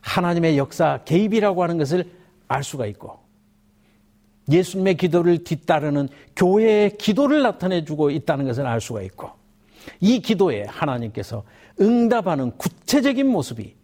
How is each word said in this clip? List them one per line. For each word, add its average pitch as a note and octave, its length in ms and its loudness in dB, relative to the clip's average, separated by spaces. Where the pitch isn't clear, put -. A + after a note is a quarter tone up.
하나님의 E3+ 580 0
역사 C#3 460 0
개입이라고 G3 580 2
하는 E3+ 160 -2
것을 E3 320 -2
알 C3+ 160 -2
수가 B2+ 220 -8
있고 - 340 -14
예수님의 F#3 460 2
기도를 F3 480 2
뒤따르는 D3 640 -2
교회의 G#3 640 2
기도를 C#4 440 2
나타내주고 E3 680 0
있다는 C#3+ 360 -2
것을 C3 200 -2
알 A2+ 140 -2
수가 A2 220 -8
있고 - 280 -14
이 A3+ 180 4
기도에 E3+ 460 0
하나님께서 A2+ 800 -6
응답하는 G#3 760 2
구체적인 C4+ 720 0
모습이 B2 560 -4